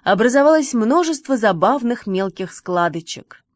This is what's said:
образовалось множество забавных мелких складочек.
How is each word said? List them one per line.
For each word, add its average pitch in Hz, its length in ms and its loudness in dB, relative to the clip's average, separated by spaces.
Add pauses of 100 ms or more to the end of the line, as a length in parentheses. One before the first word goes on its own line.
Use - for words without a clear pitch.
образовалось 269 680 2
множество 269 640 0
забавных 226 680 0
мелких 190 480 -6
складочек. 170 920 -6 (120)